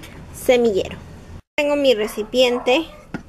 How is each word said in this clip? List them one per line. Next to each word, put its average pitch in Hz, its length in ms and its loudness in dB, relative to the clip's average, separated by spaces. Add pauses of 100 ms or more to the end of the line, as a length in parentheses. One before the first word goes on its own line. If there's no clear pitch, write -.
(340)
semillero. 233 640 2 (600)
Tengo 294 180 0
mi 269 180 4
recipiente. 247 920 0 (440)